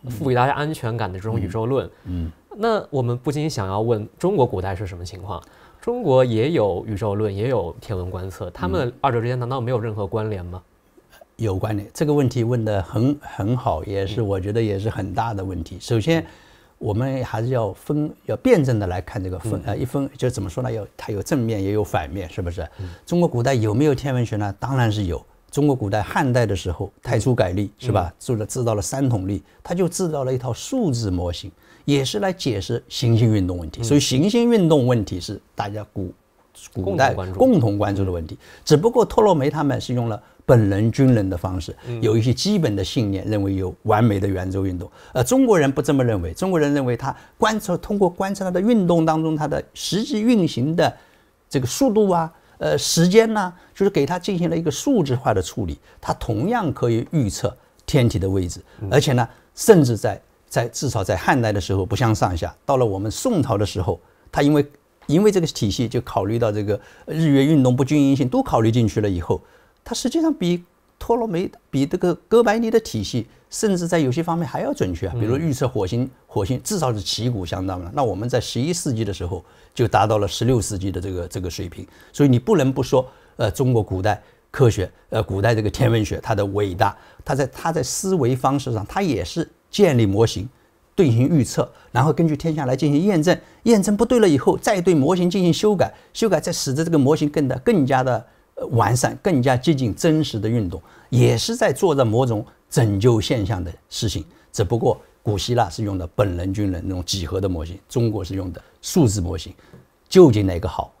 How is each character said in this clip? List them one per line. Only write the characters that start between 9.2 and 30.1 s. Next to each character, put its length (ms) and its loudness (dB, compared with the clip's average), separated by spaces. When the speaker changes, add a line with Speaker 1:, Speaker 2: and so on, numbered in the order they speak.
Speaker 2:
之 60 -4
间 120 -2
难 80 -6
道 140 -6
没 100 -4
有 80 0
任 160 -4
何 120 -4
关 240 -4
联 120 -6
吗？ 200 -12
Speaker 1:
嗯。 80 -20
有 220 -2
关 180 -4
联， 160 -8
这 140 -2
个 80 2
问 120 2
题 160 0
问 220 0
得 180 0
很， 380 0
很 340 -4
好， 300 -2
也 220 -4
是， 160 -4
Speaker 2:
嗯。 40 0
Speaker 1:
我 140 -2
觉 100 -6
得 120 0
也 160 -2
是 100 -4
很 240 -6
大 220 -4
的 100 -6
问 180 -8
题。 160 -12
首 220 0
先， 240 0
我 160 -6
们 320 -2
还 160 -6
是 80 -2
要 240 -2
分， 400 -4
要 100 -4
辩 260 4
证 160 0
地 80 -2
来 140 -4
看 220 -10
这 80 -8
个 80 -8
分， 160 -6
Speaker 2:
嗯。 40 -6
Speaker 1:
呃， 80 -4
一 100 -4
分， 320 -4
就 100 -2
怎 140 -6
么 80 -6
说 120 -6
呢？ 80 -4
有， 160 -6
它 160 -10
有 100 -4
正 160 -2
面 240 -2
也 100 -2
有 100 0
反 280 -4
面， 180 -8
是 140 -10
不 80 -4
是？ 100 -10
Speaker 2:
嗯。 120 -10
Speaker 1:
中 140 0
国 80 2
古 140 -2
代 120 0
有 180 0
没 140 2
有 80 4
天 180 -4
文 140 -2
学 100 -6
呢？ 220 -4
当 180 -4
然 160 2
是 120 -2
有。 200 -6
中 180 0
国 60 2
古 140 -4
代 140 -2
汉 280 -2
代 140 4
的 100 0
时 160 -4
候， 300 -8
太 180 -2
初 160 2
改 180 0
历， 120 -2
Speaker 2:
嗯。 140 -8
Speaker 1:
是 140 -4
吧？ 200 0
Speaker 2:
嗯。 60 -20
Speaker 1:
做 180 -4
了， 80 -4
制 200 -6
造 100 0
了 80 -2
三 260 -2
统 180 -2
历， 160 -4
他 120 -6
就 140 0
制 220 -4